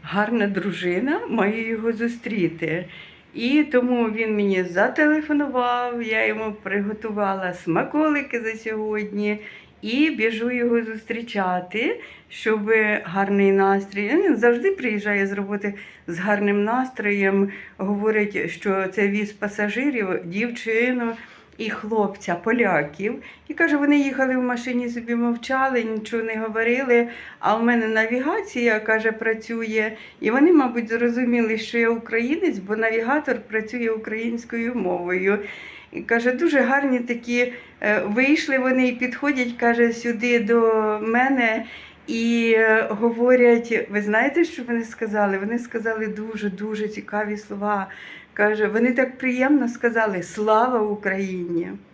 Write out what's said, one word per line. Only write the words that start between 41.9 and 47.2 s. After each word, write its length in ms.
І, 500
е, 320
говорять, 1000
ви 120
знаєте, 440
що 180
вони 200
сказали? 540
Вони 220
сказали 480
дуже-дуже 800
цікаві 500